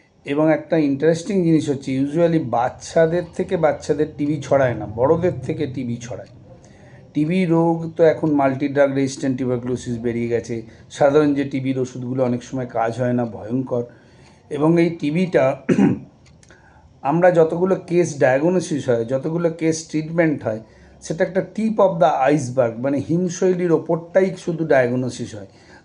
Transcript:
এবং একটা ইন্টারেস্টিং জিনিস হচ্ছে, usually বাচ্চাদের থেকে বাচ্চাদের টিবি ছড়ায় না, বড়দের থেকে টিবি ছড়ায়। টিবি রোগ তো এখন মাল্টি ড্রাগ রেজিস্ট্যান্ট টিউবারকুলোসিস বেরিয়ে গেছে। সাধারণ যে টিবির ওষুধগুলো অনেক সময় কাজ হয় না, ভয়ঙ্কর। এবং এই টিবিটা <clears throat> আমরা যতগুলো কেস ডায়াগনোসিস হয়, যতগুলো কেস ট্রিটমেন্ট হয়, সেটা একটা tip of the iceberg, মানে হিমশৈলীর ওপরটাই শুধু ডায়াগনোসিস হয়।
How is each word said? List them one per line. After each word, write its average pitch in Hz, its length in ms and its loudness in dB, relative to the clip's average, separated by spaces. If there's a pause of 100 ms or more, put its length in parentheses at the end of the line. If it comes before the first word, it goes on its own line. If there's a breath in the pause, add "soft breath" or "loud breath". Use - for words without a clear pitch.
(260 soft breath)
এবং 151 280 2
একটা 160 240 -2
ইন্টারেস্টিং 160 680 0
জিনিস 160 260 2
হচ্ছে, 135 320 -2
usually 160 420 2
বাচ্চাদের 160 800 0 (120)
থেকে 185 220 -4
বাচ্চাদের 151 500 0 (100)
টিবি 147 240 -4
ছড়ায় 131 320 2
না, 104 120 -8 (100)
বড়দের 165 360 2 (120)
থেকে 156 240 -4
টিবি 123 300 -6
ছড়ায়। 98 320 -14 (840 loud breath)
টিবি 170 320 0
রোগ 165 460 2
তো 170 120 2
এখন 156 280 4
মাল্টি 139 360 2
ড্রাগ 139 260 2
রেজিস্ট্যান্ট 135 440 -2
টিউবারকুলোসিস 123 600 -4
বেরিয়ে 117 300 -2
গেছে। 117 340 -4 (280 loud breath)
সাধারণ 147 440 4
যে 139 100 -2
টিবির 135 360 -4
ওষুধগুলো 127 460 -4
অনেক 120 180 -2
সময় 131 220 -8
কাজ 117 340 -4
হয় 123 140 0
না, 123 120 0
ভয়ঙ্কর। 120 580 -6 (680 soft breath)
এবং 156 320 2
এই 170 80 4
টিবিটা 151 800 0
<clears throat> - 80 4 (1200 soft breath)
আমরা 170 300 4
যতগুলো 170 440 2
কেস 170 440 -2
ডায়াগনোসিস 143 720 2
হয়, 117 160 2
যতগুলো 160 440 -2
কেস 160 380 -2
ট্রিটমেন্ট 156 560 -2
হয়, 110 160 -4 (420 soft breath)
সেটা 170 220 -2
একটা 175 220 -2 (100)
tip 214 200 -2
of 196 160 4 (120)
the 143 320 4
iceberg, 123 420 0
মানে 135 320 -2
হিমশৈলীর 180 600 0
ওপরটাই 165 680 0
শুধু 165 280 -4
ডায়াগনোসিস 127 680 0
হয়। 98 120 -14 (380 loud breath)